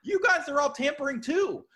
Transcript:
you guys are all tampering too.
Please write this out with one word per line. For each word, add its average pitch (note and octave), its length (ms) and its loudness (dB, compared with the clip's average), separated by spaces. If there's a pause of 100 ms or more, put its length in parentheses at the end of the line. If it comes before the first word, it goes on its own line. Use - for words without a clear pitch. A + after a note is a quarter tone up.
you F#4+ 200 0
guys F4+ 260 2
are C#4+ 120 0
all C#4+ 100 2
tampering C#4 500 -2
too. C#4+ 440 0 (120)